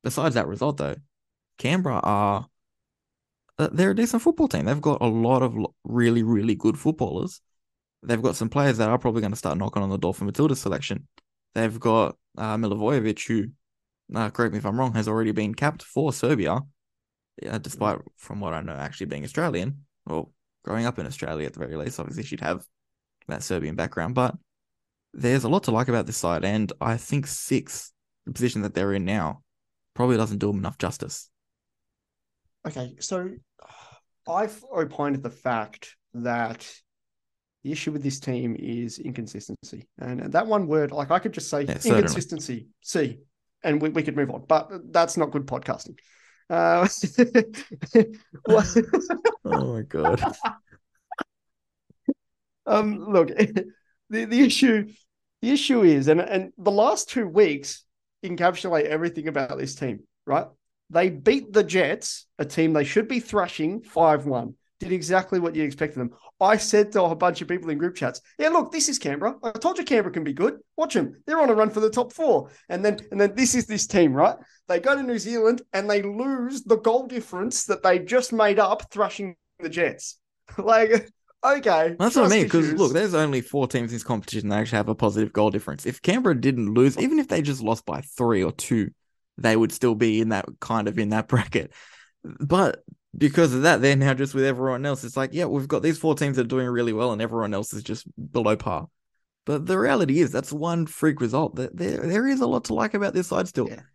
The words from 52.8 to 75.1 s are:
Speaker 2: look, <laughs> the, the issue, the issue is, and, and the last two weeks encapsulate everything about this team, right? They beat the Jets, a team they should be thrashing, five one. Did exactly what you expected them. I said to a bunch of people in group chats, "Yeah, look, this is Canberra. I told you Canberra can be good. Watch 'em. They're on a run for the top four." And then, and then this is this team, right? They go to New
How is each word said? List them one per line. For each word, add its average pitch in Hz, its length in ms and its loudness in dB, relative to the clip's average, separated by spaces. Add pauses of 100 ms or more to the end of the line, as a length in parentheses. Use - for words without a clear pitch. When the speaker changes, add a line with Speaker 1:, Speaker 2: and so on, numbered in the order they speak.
Speaker 2:
look, 165 160 6
<laughs> - 800 -2
the, 226 160 -4
the 233 160 2
issue, 226 480 6 (540)
the 226 80 0
issue 277 320 4
is, 147 260 6
and, 156 120 6
and 190 360 -2
the 196 140 2
last 214 400 2
two 226 180 -2
weeks 156 560 2 (400)
encapsulate 175 600 0
everything 160 440 -4
about 139 300 -4
this 135 160 -6
team, 120 260 -6 (260)
right? 151 200 -2 (440)
They 180 200 4
beat 220 420 0
the 202 120 4
Jets, 170 600 -2 (120)
a 147 60 -4
team 160 280 0
they 147 120 2
should 226 240 0
be 247 120 -2
thrashing, 190 600 -2
five 151 440 2
one. 120 280 -4 (260)
Did 175 120 -4
exactly 185 480 0
what 165 140 -2
you 156 80 0
expected 147 380 -4
them. 123 100 -4 (300)
I 208 160 6
said 208 360 2
to 196 120 4
a 165 100 2
bunch 175 260 0
of 156 80 -10
people 170 220 -4
in 147 80 -2
group 175 180 -2
chats, 123 240 -4 (180)
"Yeah, 302 100 2
look, 330 240 2
this 320 160 0
is 262 100 -4
Canberra. 165 440 -4
I 226 100 -6
told 330 260 -2
you 359 60 -4
Canberra 202 280 2
can 165 120 -4
be 143 80 -4
good. 180 260 0 (180)
Watch 311 200 -2
'em. 160 180 0 (120)
They're 320 140 0
on 285 80 6
a 226 60 6
run 214 160 4
for 214 100 -2
the 220 100 2
top 247 220 -2
four." 254 380 0 (180)
And 185 160 -4
then, 208 140 2 (120)
and 196 100 -2
then 202 140 4
this 247 200 2
is 247 120 0
this 214 200 -4
team, 170 260 6
right? 156 240 4 (320)
They 175 120 2
go 262 140 4
to 277 80 -2
New 247 160 -2